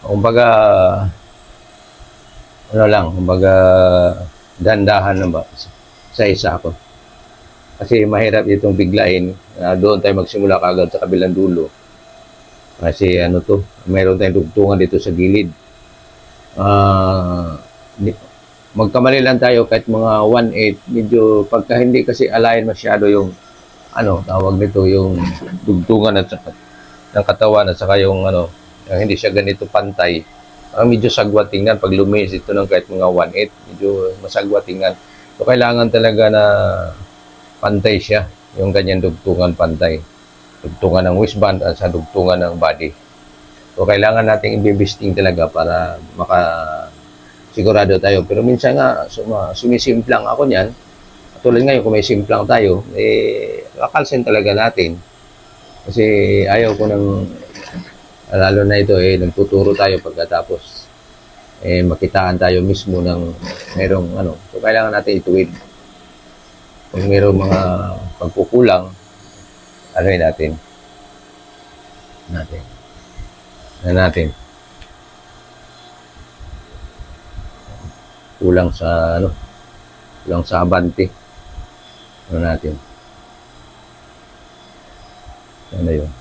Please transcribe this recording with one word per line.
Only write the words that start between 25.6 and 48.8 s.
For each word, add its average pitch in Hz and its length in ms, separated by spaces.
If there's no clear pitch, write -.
dugtungan 104 560
at 95 80
saka - 240
ng 104 80
katawan 104 480
at 87 80
saka 98 200
yung, 95 280
ano, 87 240
yung 92 160
hindi 101 80
siya 104 160
ganito 98 360
pantay. 92 520
Parang 120 200
medyo 113 160
sagwa 104 400
tingnan 101 320
pag 95 160
lumis 98 400
ito 92 160
ng 98 160
kahit 92 240
mga 92 160
one 87 280
eight, 104 200
medyo 95 480
masagwa 101 400
tingnan. 92 320
So, - 80
kailangan 120 440
talaga 110 360
na 107 160
pantay 104 400
siya, 104 240
yung 95 160
ganyan 95 240
dugtungan 87 560
pantay. 80 480
Dugtungan 90 480
ng 90 80
waistband 98 480
at 85 160
sa 92 80
dugtungan 90 480
ng 87 240
body. 78 320
So, 95 80
kailangan 110 400
nating 107 320
ibibisting 101 560
talaga 87 320
para 85 480
maka-, 82 720
sigurado 101 400
tayo. 95 320
Pero 107 160
minsan 123 320
nga, 127 320